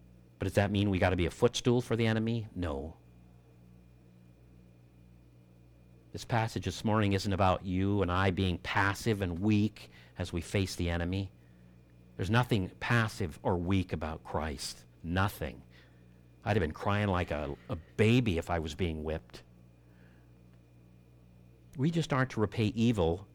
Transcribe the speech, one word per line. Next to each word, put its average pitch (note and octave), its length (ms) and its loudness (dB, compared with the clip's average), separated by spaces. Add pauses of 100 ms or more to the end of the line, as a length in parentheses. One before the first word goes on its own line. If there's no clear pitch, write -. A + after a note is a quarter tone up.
(380)
But G2 60 -4
does F#2+ 100 -2
that G2+ 160 4
mean G2+ 180 2
we F#2+ 120 2
gotta F#2 160 4
be E2+ 100 2
a D#2+ 40 -2
footstool A#2+ 520 2
for A2+ 140 -2
the A2+ 100 0
enemy? A2+ 480 -2
No. D#2+ 400 -6 (3250)
This - 120 -10
passage A2 400 -2
this F#2 200 -6
morning G#2+ 280 2
isn't G2 200 0
about F#2 340 2
you G2 360 0
and F2 80 0
I F#2+ 200 4
being F2+ 280 0
passive G2+ 640 0
and F2 200 -4
weak G#2+ 500 0 (280)
as F2+ 140 -6
we F2 80 -2
face F#2+ 360 -2
the F2 120 -2
enemy. F2 420 -2 (840)
There's F2+ 140 -4
nothing A2+ 400 2 (100)
passive G#2+ 600 0
or F2+ 140 2
weak F2+ 360 0
about D#2+ 320 -6
Christ. - 600 -6 (180)
Nothing. E2+ 580 -2 (840)
I'd G#2+ 120 0
have G2 60 2
been D2+ 100 -2
crying G#2 360 0
like F2+ 220 0
a, D2 200 -4 (180)
a F2 80 -6 (200)
baby A2 420 4
if D#2+ 100 -4
I F2 120 0
was D#2 140 -6
being D#2+ 300 -4
whipped. - 380 -8 (2250)
We C#3 140 0
just E3 220 -2
aren't C3 180 2
to A2+ 100 -4
repay G#2+ 340 0
evil G#2+ 600 2